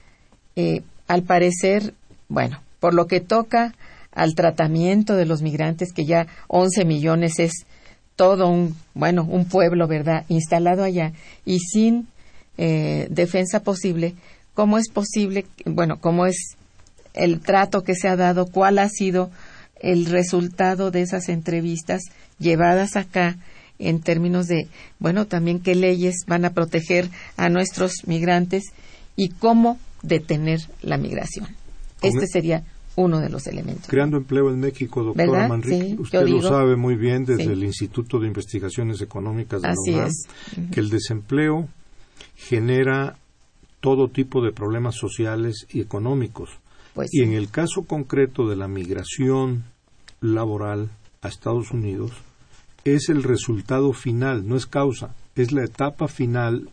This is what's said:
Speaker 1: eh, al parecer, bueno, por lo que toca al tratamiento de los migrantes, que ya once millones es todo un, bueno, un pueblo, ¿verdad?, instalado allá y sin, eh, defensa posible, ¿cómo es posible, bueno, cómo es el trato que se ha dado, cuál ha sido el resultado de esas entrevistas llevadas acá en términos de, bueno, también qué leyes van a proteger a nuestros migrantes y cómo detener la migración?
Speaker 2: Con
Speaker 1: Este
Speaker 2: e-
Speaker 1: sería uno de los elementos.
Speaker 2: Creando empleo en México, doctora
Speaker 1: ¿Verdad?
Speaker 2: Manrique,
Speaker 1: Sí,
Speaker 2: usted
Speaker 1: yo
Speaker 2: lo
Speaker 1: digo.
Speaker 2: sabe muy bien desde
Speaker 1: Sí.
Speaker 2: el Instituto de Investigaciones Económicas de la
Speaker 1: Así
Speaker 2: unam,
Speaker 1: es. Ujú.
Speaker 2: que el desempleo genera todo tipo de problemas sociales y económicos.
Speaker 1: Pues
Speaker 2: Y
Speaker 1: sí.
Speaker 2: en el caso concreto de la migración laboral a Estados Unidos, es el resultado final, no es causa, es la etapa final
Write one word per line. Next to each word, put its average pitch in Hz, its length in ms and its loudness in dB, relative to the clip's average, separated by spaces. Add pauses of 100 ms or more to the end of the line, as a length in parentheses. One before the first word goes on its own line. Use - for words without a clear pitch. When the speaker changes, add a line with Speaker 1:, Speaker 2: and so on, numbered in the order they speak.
(560)
Speaker 1:
eh, 170 260 0 (240)
al 180 160 2
parecer, 185 720 2 (340)
bueno, 127 320 -4 (200)
por 170 140 4
lo 170 120 6
que 180 140 2
toca 226 540 0 (380)
al 160 220 2
tratamiento 170 800 2
de 180 120 4
los 160 160 0
migrantes, 160 500 -2
que 156 120 -2
ya 165 220 2 (220)
once 185 360 2
millones 160 540 2
es 165 140 2 (640)
todo 185 320 6
un, 175 280 2 (180)
bueno, 165 300 2
un 175 220 0
pueblo, 175 400 4
¿verdad?, 156 420 0
instalado 170 540 2
allá 175 300 0 (320)
y 180 160 0
sin, 226 460 2 (520)
eh, 156 520 0
defensa 180 520 0
posible, 175 520 -2 (400)
¿cómo 214 240 4
es 226 120 0
posible, 202 560 -2 (180)
bueno, 160 360 0
cómo 175 260 2
es - 300 -4 (580)
el 170 260 2
trato 196 420 2
que 190 120 0
se 185 140 -2
ha 185 80 2
dado, 180 300 2
cuál 196 320 4
ha 196 100 4
sido 185 420 0 (500)
el 175 260 2
resultado 180 840 0
de 180 120 0
esas 180 280 -4
entrevistas 170 720 -4 (360)
llevadas 175 580 2
acá 180 400 -2 (420)
en 165 220 -2
términos 175 480 0
de, 160 200 0 (300)
bueno, 196 280 0
también 175 340 0
qué 180 140 2
leyes 180 420 2 (100)
van 175 180 0
a 175 60 2
proteger 175 580 0 (300)
a 180 100 2
nuestros 185 580 0
migrantes 175 580 0 (520)
y 190 140 0
cómo 226 480 4 (240)
detener 160 580 0 (220)
la 143 160 -2
migración? - 480 -6 (540)
Speaker 2:
Con 196 100 2
Speaker 1:
Este 127 160 0
Speaker 2:
e- - 20 -4
Speaker 1:
sería 160 360 0 (320)
uno 180 240 2
de 151 100 -2
los - 160 -8
elementos. - 400 -10
Speaker 2:
Creando 143 320 2
empleo 135 320 2
en 131 100 -2
México, 131 420 -4
doctora 113 280 0
Speaker 1:
¿Verdad? 196 180 2
Speaker 2:
Manrique, 180 380 0
Speaker 1:
Sí, 202 120 -4
Speaker 2:
usted - 220 -2
Speaker 1:
yo 180 60 4
Speaker 2:
lo - 100 4
Speaker 1:
digo. 175 120 2
Speaker 2:
sabe 131 280 4
muy 123 200 2
bien 123 280 0
desde 123 200 0
Speaker 1:
Sí. 110 80 0
Speaker 2:
el 98 120 -2
Instituto 107 560 -4
de 110 60 -2
Investigaciones 101 720 -4
Económicas 107 640 -6
de - 60 -2
la - 60 0
Speaker 1:
Así 175 200 -2
Speaker 2:
unam, 160 140 0
Speaker 1:
es. 160 160 -6 (340)
Ujú. 175 120 -8
Speaker 2:
que 143 100 -2
el 104 100 -2
desempleo 135 760 -2 (680)
genera 131 800 0 (640)
todo 135 280 2
tipo 131 340 -2
de 110 100 0
problemas 113 440 -4
sociales 110 760 -4
y 120 80 -4
económicos. 113 680 -4 (440)
Speaker 1:
Pues - 180 -6
Speaker 2:
Y 151 60 2
Speaker 1:
sí. 123 60 6
Speaker 2:
en 110 80 2
el 104 180 -2
caso 165 340 -4
concreto 135 640 0
de 104 80 -2
la 98 120 -6
migración 120 960 -2 (560)
laboral 107 720 -2 (320)
a - 60 -8
Estados 113 420 -4
Unidos, 107 420 -4 (720)
es 147 240 2
el 147 140 2
resultado 127 680 0
final, 120 560 -2
no 123 80 0
es 123 100 -4
causa, 135 480 -4 (220)
es 127 160 0
la 135 120 0
etapa 143 440 -4
final 120 640 -2